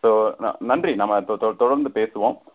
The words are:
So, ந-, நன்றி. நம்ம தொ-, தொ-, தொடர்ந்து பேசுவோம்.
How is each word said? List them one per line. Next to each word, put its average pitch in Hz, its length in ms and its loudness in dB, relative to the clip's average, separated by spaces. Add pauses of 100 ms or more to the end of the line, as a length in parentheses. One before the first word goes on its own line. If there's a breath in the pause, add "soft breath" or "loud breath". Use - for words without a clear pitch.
So, 110 280 4
ந-, - 280 -6
நன்றி. 143 360 0
நம்ம 104 260 0
தொ-, 101 200 -4
தொ-, 110 160 -2
தொடர்ந்து 135 380 0
பேசுவோம். 110 440 -2 (160)